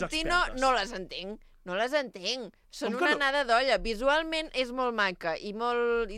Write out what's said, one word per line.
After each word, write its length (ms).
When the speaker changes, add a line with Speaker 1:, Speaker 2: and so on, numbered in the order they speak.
Speaker 1:
Tarantino 360
Speaker 2:
expertes? 240
Speaker 1:
no 120
les 200
entenc. 480
No 100
les 180
entenc. 600
Són 220
Speaker 2:
Com 60
que 60
Speaker 1:
una 60
Speaker 2:
no? 60
Speaker 1:
anada 280
d'olla. 340
Visualment 760
és 180
molt 240
maca 420
i 160
molt... 580
i 60